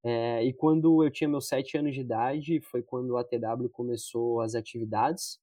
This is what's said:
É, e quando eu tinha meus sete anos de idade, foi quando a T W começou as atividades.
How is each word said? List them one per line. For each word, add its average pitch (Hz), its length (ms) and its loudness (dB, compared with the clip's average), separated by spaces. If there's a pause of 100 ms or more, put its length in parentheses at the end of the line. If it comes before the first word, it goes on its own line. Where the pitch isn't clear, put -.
É, 117 440 0
e 131 80 2
quando 160 500 6
eu 147 60 4
tinha 147 180 -2
meus 143 200 -2
sete 135 300 -2
anos 147 160 -2
de 135 80 -4
idade, 135 600 -2
foi - 200 -4
quando 123 360 -2
a 120 60 0
T 123 140 -4
W 120 320 -2
começou 120 680 -2
as 110 160 -2
atividades. 113 880 -4